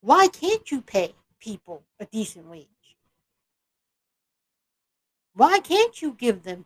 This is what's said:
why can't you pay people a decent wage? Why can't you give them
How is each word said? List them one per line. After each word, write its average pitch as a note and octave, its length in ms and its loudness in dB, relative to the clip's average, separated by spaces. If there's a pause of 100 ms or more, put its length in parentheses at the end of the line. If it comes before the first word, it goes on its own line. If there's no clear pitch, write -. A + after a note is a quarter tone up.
why F4+ 260 4
can't G#4 440 -4
you C#4 100 -6
pay F#3 340 -4 (240)
people F3+ 460 -18 (160)
a G3+ 60 -16
decent F#3 400 -12
wage? E3 200 -20 (2750)
Why D#4+ 260 4
can't G#4+ 420 0
you C#4+ 160 -8
give G#3 240 -2
them F3+ 240 -14